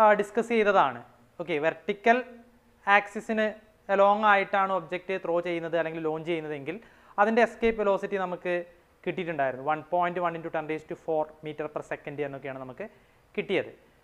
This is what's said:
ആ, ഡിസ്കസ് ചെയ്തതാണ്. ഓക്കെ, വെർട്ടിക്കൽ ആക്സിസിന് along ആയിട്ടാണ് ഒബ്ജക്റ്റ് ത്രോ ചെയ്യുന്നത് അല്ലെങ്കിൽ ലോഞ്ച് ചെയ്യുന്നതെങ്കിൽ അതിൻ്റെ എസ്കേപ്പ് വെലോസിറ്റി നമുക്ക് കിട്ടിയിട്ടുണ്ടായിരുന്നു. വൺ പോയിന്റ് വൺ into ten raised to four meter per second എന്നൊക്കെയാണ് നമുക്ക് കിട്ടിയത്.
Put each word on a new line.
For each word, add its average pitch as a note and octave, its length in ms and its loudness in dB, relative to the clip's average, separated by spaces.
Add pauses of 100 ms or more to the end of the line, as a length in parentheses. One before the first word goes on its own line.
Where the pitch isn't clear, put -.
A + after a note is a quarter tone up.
ആ, G#3+ 40 8 (140)
ഡിസ്കസ് A3 360 -2
ചെയ്തതാണ്. F#3 460 4 (400)
ഓക്കെ, E3+ 140 -2 (100)
വെർട്ടിക്കൽ G#3 540 2 (800)
ആക്സിസിന് G#3+ 480 -2 (480)
along G3+ 260 6 (120)
ആയിട്ടാണ് G3 460 2
ഒബ്ജക്റ്റ് F3 360 -6 (100)
ത്രോ E3+ 100 -2 (140)
ചെയ്യുന്നത് E3 320 -4
അല്ലെങ്കിൽ D#3+ 280 -4
ലോഞ്ച് D#3+ 220 -6
ചെയ്യുന്നതെങ്കിൽ D3+ 460 -6 (460)
അതിൻ്റെ A3+ 240 4
എസ്കേപ്പ് A3+ 360 -2
വെലോസിറ്റി G3 420 0
നമുക്ക് F3+ 300 -6 (500)
കിട്ടിയിട്ടുണ്ടായിരുന്നു. D3 640 -4
വൺ D3+ 80 0 (140)
പോയിന്റ് F3 320 0
വൺ E3+ 140 0
into E3 160 -10
ten D#3 160 -4
raised D#3 200 -6
to F3 60 -8 (100)
four D#3 160 0 (240)
meter D3+ 280 -8
per D3 140 -8
second C#3+ 380 -10
എന്നൊക്കെയാണ് C3+ 380 -10
നമുക്ക് B2+ 200 -14 (520)
കിട്ടിയത്. E3+ 340 -2 (340)